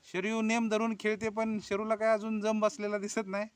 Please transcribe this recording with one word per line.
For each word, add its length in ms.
शरयू 280
नेम 280
धरून 300
खेळते 300
पण 340
शरूला 320
काय 180
अजून 280
जम 180
बसलेला 380
दिसत 300
नाही. 280